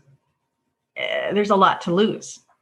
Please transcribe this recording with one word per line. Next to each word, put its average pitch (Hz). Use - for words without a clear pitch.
eh, 131
there's 202
a 208
lot 185
to 175
lose, -